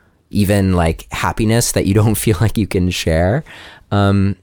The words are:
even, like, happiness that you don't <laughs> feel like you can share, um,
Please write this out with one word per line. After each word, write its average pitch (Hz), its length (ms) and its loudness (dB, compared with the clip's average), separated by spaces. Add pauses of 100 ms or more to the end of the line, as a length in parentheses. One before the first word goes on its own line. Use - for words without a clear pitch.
(300)
even, 95 440 2
like, 82 380 0
happiness 110 600 -2
that - 140 -2
you 95 80 2
don't 107 200 2
<laughs> - 20 -2
feel 113 240 0
like 110 160 0
you 104 100 0
can 90 240 0
share, 87 540 0 (460)
um, 101 520 2